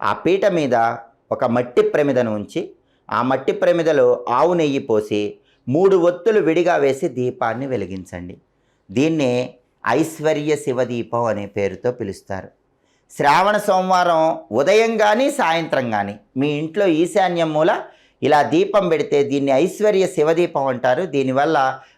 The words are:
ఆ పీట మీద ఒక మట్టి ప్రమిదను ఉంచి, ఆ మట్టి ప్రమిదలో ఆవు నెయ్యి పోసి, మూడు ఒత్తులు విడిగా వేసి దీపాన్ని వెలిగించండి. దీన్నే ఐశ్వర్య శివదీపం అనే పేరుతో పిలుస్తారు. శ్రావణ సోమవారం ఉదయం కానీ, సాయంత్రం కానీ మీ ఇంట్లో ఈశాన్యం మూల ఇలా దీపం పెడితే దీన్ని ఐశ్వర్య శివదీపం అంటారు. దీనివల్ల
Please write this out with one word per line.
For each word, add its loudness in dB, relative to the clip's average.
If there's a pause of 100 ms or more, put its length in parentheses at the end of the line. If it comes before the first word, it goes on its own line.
ఆ 0
పీట 0
మీద 0 (560)
ఒక -4
మట్టి 0
ప్రమిదను 0
ఉంచి, -8 (360)
ఆ 0
మట్టి -2
ప్రమిదలో 2
ఆవు 2
నెయ్యి 0
పోసి, -2 (300)
మూడు 4
ఒత్తులు 2
విడిగా 0
వేసి 0
దీపాన్ని -4
వెలిగించండి. -8 (540)
దీన్నే -2 (340)
ఐశ్వర్య -2
శివదీపం -4
అనే -4
పేరుతో -4
పిలుస్తారు. -10 (680)
శ్రావణ 2
సోమవారం 2 (140)
ఉదయం 2
కానీ, 2
సాయంత్రం -2
కానీ -2 (220)
మీ 0
ఇంట్లో -2
ఈశాన్యం 0
మూల 2 (420)
ఇలా 4
దీపం 2
పెడితే 0
దీన్ని 0
ఐశ్వర్య 2
శివదీపం 0
అంటారు. 0
దీనివల్ల 0 (180)